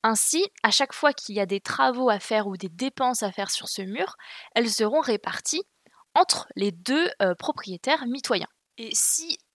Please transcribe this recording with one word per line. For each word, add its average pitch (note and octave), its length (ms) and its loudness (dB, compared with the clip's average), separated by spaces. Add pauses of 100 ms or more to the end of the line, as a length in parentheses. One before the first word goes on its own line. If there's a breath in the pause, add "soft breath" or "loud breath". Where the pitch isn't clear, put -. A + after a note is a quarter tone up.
Ainsi, D4+ 440 2 (160)
à G#3 80 2
chaque C4+ 220 2
fois C#4+ 200 4
qu'il - 220 -10
y G#3 40 0
a G3 60 2
des G3 140 -2
travaux B3+ 500 2
à G#3 100 2
faire G#3+ 280 0
ou F#3+ 100 -6
des F#3 120 -10
dépenses B3+ 540 -2
à G3 80 -2
faire G3 200 -4
sur - 160 -4
ce - 160 -6
mur, A#3 320 -6 (400 loud breath)
elles A#3 140 4
seront A3 320 2
réparties B3+ 600 -4 (520 soft breath)
entre - 400 2
les G3 160 0
deux, B3+ 380 0 (120)
euh, F#3 140 4
propriétaires C4 720 -2
mitoyens. A#3+ 420 -2 (280)
Et A3 160 -12
si - 440 0 (180)